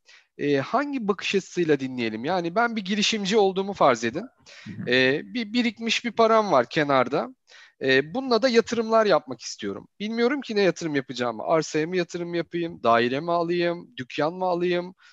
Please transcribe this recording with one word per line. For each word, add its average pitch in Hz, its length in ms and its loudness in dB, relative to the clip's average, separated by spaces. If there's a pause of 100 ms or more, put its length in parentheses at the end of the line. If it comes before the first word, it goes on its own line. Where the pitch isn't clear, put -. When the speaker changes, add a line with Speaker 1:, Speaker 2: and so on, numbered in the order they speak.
(380)
Speaker 1:
e, 143 180 2
hangi 240 520 -2
bakış - 260 -2
açısıyla 170 460 0
dinleyelim? 120 440 -4
Yani 170 300 -2
ben 233 220 0
bir 214 80 -4
girişimci 202 520 -2
olduğumu 196 360 2
farz 127 320 4
edin. 131 200 -4 (400)
Speaker 2:
Hı 113 60 -14
hı. - 200 -8
Speaker 1:
E, 131 340 4
bir 208 280 -8
birikmiş 226 520 -2
bir 233 80 -6
param 220 400 4
var 123 160 4
kenarda. 143 600 2 (540)
E, 135 320 2
bununla 247 280 0
da 262 60 4
yatırımlar 226 580 2
yapmak 151 340 0
istiyorum. - 480 -10 (120)
Bilmiyorum 233 400 -2
ki 226 160 -8
ne 202 40 4
yatırım 170 340 0
yapacağımı. 123 480 -4
Arsaya 156 440 0
mı 180 100 -6
yatırım 175 380 -4
yapayım, 170 480 -6
daire 120 380 2
mi 170 120 -4
alayım, 175 640 -2
dükkan 147 380 -4
mı 185 100 -4
alayım 180 500 -2 (180)